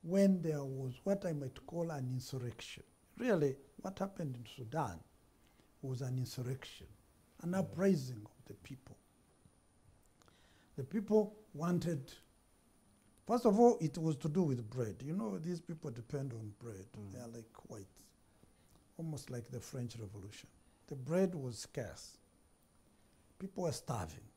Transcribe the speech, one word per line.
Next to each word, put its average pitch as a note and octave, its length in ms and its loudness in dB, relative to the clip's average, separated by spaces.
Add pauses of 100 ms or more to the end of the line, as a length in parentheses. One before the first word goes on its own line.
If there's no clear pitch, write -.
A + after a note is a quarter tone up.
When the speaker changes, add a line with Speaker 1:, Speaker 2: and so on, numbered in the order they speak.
Speaker 1:
when F#3+ 400 6
there D3+ 220 0
was C3 400 -4
what G3 200 2
I F3 80 0
might C3+ 340 -6
call E3+ 260 -2
an C3 180 -4
insurrection. B2+ 720 -6 (340)
Really, E3 400 4 (240)
what F#3+ 180 -6
happened F3 380 -4
in A#2+ 80 -10
Sudan A2+ 540 -4 (840)
was C3 220 -4
an B2+ 160 -2
insurrection, B2+ 680 -6 (560)
an E3+ 100 0
Speaker 2:
Mm. F#3+ 80 2
Speaker 1:
uprising C#3+ 680 2
of - 200 -20
the - 80 -14
people. - 420 -16 (1800)
The C3 80 -4
people G#3 520 4 (180)
wanted, E3 580 0 (1120)
first A#3+ 200 4
of G#3 120 8
all, A#3+ 220 12
it D#3 180 0
was D#3+ 200 2
to E3 100 -2
do F3+ 140 4
with B2 260 2
bread. A#2 360 -2
You D3+ 100 -4
know, G3+ 240 -2
these E3 220 -4
people D#3 300 -8
depend C3 420 -6
on A2 260 -8
bread. G2+ 280 -12 (120)
Speaker 2:
Mm. G2+ 140 -10
Speaker 1:
They B2+ 80 -10
are A#2+ 80 -10
like A2+ 420 -16
whites, G2+ 320 -16 (960)
almost D#3+ 340 -6
like B2 200 -6
the B2 100 -6
French A#2+ 380 -6
Revolution. G#2 500 -12 (380)
The D3+ 100 -10
bread F3 380 2
was C3 240 -6
scarce. - 600 -10 (1200)
People F#3+ 260 -4
were D#3 80 2
starving. F2 520 -4 (120)